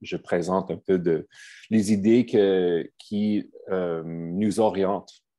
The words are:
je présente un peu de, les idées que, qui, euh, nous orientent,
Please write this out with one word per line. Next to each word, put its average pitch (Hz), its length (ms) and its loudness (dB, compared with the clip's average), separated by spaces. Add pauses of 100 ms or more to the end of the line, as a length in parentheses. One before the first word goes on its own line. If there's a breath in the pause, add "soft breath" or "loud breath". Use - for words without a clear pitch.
je - 140 -10
présente 92 540 -4
un 82 60 -6
peu 92 220 -2
de, 82 280 -2 (440 loud breath)
les 110 220 2
idées 113 340 4
que, 92 720 2
qui, 104 520 -2 (200)
euh, 87 340 -2
nous 85 560 -2
orientent, 95 540 0 (240)